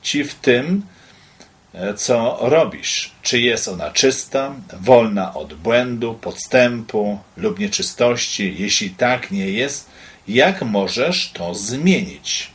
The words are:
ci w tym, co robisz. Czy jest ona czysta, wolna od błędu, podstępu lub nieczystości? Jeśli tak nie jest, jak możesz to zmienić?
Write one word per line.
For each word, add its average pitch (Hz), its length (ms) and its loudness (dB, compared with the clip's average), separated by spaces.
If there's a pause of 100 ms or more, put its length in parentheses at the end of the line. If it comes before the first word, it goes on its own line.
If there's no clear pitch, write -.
ci 147 220 -2
w - 120 -8
tym, 143 460 2 (1160)
co 120 440 0
robisz. - 720 0 (100)
Czy - 180 2
jest 120 280 2
ona 85 240 -6
czysta, 135 640 0 (260)
wolna 107 520 4
od 76 200 -10
błędu, 117 600 0
podstępu 110 1040 0 (180)
lub 95 220 -4
nieczystości? 104 960 -2
Jeśli 101 320 -2
tak 123 420 -2
nie 98 180 -2
jest, 127 400 -4 (380)
jak 147 340 4
możesz 117 680 0
to 87 240 -8
zmienić? 123 1000 -2